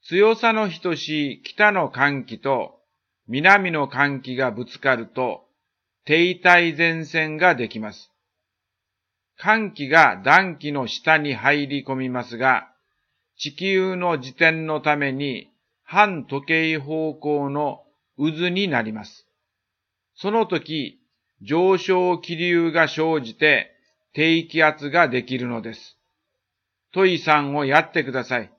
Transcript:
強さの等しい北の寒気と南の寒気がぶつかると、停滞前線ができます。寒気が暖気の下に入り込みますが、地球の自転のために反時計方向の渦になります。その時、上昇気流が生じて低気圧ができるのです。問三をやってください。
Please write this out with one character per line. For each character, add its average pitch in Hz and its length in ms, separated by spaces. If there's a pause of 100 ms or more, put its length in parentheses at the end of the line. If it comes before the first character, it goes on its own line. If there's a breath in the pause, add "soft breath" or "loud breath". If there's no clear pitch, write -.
強 208 300
さ 226 160
の 214 180
等 165 280
し 151 380
い - 80
北 208 280
の 175 180
寒 139 360
気 110 140
と 135 380 (500)
南 185 440
の 147 160
寒 135 340
気 127 140
が 127 160
ぶ 120 140
つ - 120
か 135 160
る 117 140
と、 127 380 (580)
停 175 340
滞 175 400
前 165 280
線 156 320
が 170 180
で 120 140
き 113 100
ま 107 140
す。 - 180 (1300)
寒 214 340
気 143 160
が 131 380
暖 170 320
気 147 160
の 131 140
下 - 300
に 147 160
入 139 360
り 139 160
込 135 100
み 131 140
ま 123 160
す 120 120
が、 127 300 (720)
地 143 180
球 190 400
の 175 220
自 127 140
転 160 320
の 156 180
た 151 160
め 139 160
に 135 360 (340)
反 185 420
時 139 200
計 160 320
方 156 380
向 147 340
の 147 340 (340)
渦 156 320
に 190 180
な 127 140
り 110 100
ま 107 140
す。 - 200 (880)
そ 196 160
の 226 140
時、 156 540 (420)
上 175 360
昇 180 420
気 170 160
流 170 380
が 160 160
生 156 320
じ 113 140
て 147 360 (420)
低 165 300
気 160 180
圧 147 280
が 160 180
で 123 160
き 127 140
る 123 100
の 117 140
で 110 140
す。 - 220 (960)
問 185 260
三 143 380
を 147 80
や 139 160
っ 160 140
て 156 100
く 131 80
だ 120 140
さ 123 160
い。 98 180